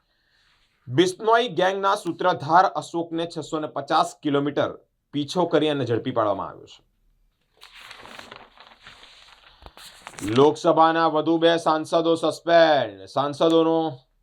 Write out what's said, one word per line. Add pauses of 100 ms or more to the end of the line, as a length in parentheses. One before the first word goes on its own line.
(880)
બિશ્નોઈ
ગેંગના
સૂત્રધાર
અશોકને (100)
છસો
ને
પચાસ
કિલોમીટર (340)
પીછો
કરી
અને
ઝડપી
પાડવામાં
આવ્યો
છે. (3500)
લોકસભાના
વધુ
બે
સાંસદો
સસ્પેન્ડ.
સાંસદોનો (240)